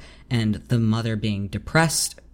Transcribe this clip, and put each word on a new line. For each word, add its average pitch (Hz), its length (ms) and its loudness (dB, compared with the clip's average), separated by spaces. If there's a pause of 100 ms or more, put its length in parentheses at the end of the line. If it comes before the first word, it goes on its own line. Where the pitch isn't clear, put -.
(300)
and 110 260 0 (140)
the 120 100 4
mother 113 380 2
being 101 320 -2
depressed - 680 0 (180)